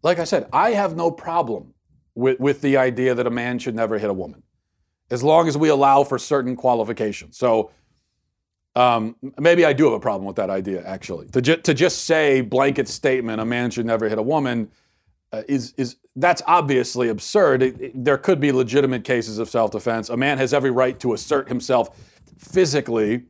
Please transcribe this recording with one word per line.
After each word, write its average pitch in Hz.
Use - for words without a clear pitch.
Like 170
I 170
said, -
I 196
have 202
no 170
problem 165
with, 127
with 139
the 139
idea 127
that 120
a -
man 120
should 120
never 110
hit 104
a 98
woman, 92
as 120
long 160
as 143
we 156
allow 139
for 135
certain 127
qualifications. 113
So, 113
um, 120
maybe 170
I 151
do 143
have 120
a 107
problem 101
with 98
that 98
idea, 95
actually. 95
To -
ju-, 151
to 165
just 156
say 147
blanket 135
statement, 117
"A 110
man 120
should 117
never 113
hit 107
a 107
woman," 123
uh, 110
is, 135
is, 123
that's 175
obviously 131
absurd. 131
It, 127
it, 131
there 139
could 175
be 143
legitimate 127
cases 113
of 110
self-defense. 113
A 117
man 135
has 131
every 135
right 127
to 180
assert 135
himself 123
physically 123